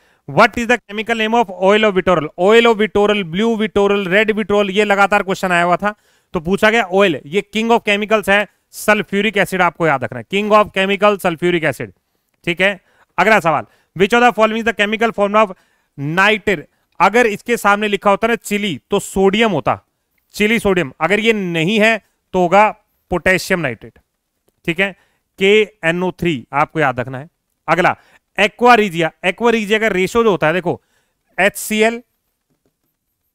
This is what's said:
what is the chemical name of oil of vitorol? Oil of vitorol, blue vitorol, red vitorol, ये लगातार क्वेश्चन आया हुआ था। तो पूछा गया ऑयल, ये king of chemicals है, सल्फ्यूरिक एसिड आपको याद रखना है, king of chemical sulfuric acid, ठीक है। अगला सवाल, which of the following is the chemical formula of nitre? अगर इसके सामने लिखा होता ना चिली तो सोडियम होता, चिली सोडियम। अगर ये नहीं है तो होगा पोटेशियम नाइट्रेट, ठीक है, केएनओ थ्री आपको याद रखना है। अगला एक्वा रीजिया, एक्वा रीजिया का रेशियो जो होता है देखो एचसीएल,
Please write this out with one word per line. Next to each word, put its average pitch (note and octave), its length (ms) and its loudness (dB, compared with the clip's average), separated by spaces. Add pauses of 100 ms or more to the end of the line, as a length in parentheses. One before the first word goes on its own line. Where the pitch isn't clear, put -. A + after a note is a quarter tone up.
(300)
what D3 280 2
is A#3 100 -4
the A#3+ 120 0
chemical G#3+ 380 -8
name A3 180 -2
of A3+ 180 0 (100)
oil G#3+ 220 4
of G3+ 100 0
vitorol? E3+ 320 0 (140)
Oil A3+ 260 4
of A3+ 100 2
vitorol, G#3 500 0
blue G#3 300 -2
vitorol, G3+ 500 0
red G#3 260 2
vitorol, G#3 380 0
ये G#3 140 0
लगातार G3+ 380 0
क्वेश्चन F#3+ 280 -4
आया F3 120 2
हुआ F3 140 2
था। G#3 160 -4 (400)
तो F#3 80 -2
पूछा G3 280 2
गया A3+ 160 0
ऑयल, F#3 420 0
ये F#3+ 160 -4 (120)
king A3 160 0
of A#3 140 2
chemicals G#3 440 -2
है, G3+ 180 2 (260)
सल्फ्यूरिक G#3 640 -2
एसिड F#3 240 0
आपको E3+ 260 0
याद C3+ 160 0
रखना B2 160 -8
है, A2+ 80 -14
king G3+ 260 -2
of G#3+ 200 2
chemical G3+ 480 0
sulfuric E3+ 500 -2
acid, A2+ 200 -10 (560)
ठीक E3+ 140 -4
है। F#3+ 180 0 (380)
अगला G3+ 220 4
सवाल, D3 260 0 (300)
which F#3+ 180 0
of A#3+ 100 4
the A#3+ 100 4
following A3 300 0
is G#3+ 60 0
the G#3+ 100 -6
chemical G#3+ 360 -2
formula G3+ 320 2
of F#3 80 -12 (600)
nitre? G3 480 0 (360)
अगर G#3 280 4
इसके G#3+ 300 -4
सामने G#3 300 0
लिखा G3+ 220 -2
होता G3 180 0
ना A#3 100 0
चिली G3+ 420 -6 (120)
तो G3+ 100 0
सोडियम G3+ 500 0
होता, C3+ 280 -2 (560)
चिली G#3+ 240 0
सोडियम। F3+ 320 -2 (100)
अगर F3+ 180 0
ये A3 140 0
नहीं F3+ 460 -2
है A3 220 2 (320)
तो F#3 60 0
होगा F#3+ 300 4 (420)
पोटेशियम F3+ 480 0
नाइट्रेट, A#2+ 400 -8 (680)
ठीक E3 120 -6
है, G3 120 0 (480)
केएनओ F#3 720 0
थ्री D#3+ 400 -4
आपको D3+ 260 -2
याद C3 200 -2
रखना B2+ 180 -8
है। D3 120 -14 (380)
अगला F3 280 0 (420)
एक्वा A#3 380 4
रीजिया, E3+ 360 0 (140)
एक्वा A3 260 0
रीजिया A3 280 -2
का A3 100 -2
रेशियो F#3+ 340 0
जो A3 80 4
होता D#3+ 160 0
है D#3 60 0
देखो E3+ 280 -4 (560)
एचसीएल, G#3+ 640 0 (1300)